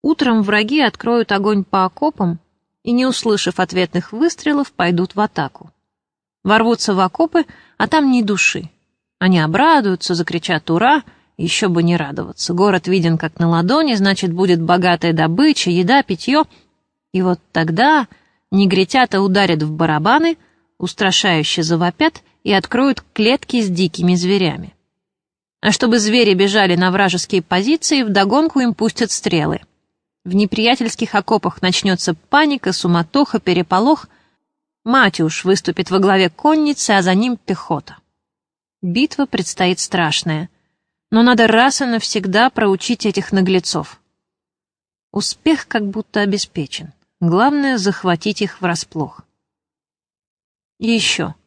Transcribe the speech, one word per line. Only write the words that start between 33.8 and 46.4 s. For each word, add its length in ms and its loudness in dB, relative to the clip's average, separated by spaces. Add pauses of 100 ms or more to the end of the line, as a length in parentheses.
Матюш 600 0
выступит 440 -2
во 100 2
главе 300 2
конницы, 600 0
а 100 4
за 140 2
ним 220 0
пехота. 600 -8 (840)
Битва 440 -2
предстоит 540 -2
страшная. 680 -4 (640)
Но 120 4
надо 240 4
раз 340 2
и 40 -2
навсегда 680 -2
проучить 540 -2
этих 260 -2
наглецов. 680 0 (1120)
Успех 560 -4
как 200 -2
будто 340 -4
обеспечен. 720 -4 (260)